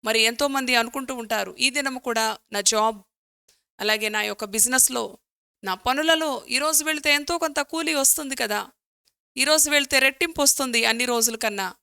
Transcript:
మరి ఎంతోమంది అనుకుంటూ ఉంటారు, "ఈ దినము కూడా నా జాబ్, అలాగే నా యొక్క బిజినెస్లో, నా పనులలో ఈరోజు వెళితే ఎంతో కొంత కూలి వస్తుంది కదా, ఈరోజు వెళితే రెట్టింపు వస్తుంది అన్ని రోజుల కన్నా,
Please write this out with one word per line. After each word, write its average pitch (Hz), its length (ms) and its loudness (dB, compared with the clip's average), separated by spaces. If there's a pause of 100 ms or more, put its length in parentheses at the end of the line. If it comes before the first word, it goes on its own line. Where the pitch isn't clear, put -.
మరి 226 160 2
ఎంతోమంది 254 540 0
అనుకుంటూ 247 400 -2
ఉంటారు, 214 440 -6
"ఈ 262 120 2
దినము 269 280 -4
కూడా 220 400 -2 (140)
నా 202 80 -2
జాబ్, 214 420 0 (800)
అలాగే 214 280 0
నా 214 140 -2
యొక్క 208 220 -4
బిజినెస్లో, 226 760 0 (460)
నా 190 100 -2
పనులలో 302 760 0
ఈరోజు 302 360 0
వెళితే 294 300 0
ఎంతో 294 240 -2
కొంత 311 220 -2
కూలి 320 340 -4
వస్తుంది 277 400 0
కదా, 208 340 -4 (680)
ఈరోజు 302 340 2
వెళితే 285 280 2
రెట్టింపు 285 440 2
వస్తుంది 254 420 2
అన్ని 226 200 2
రోజుల 233 320 0
కన్నా, 202 460 -4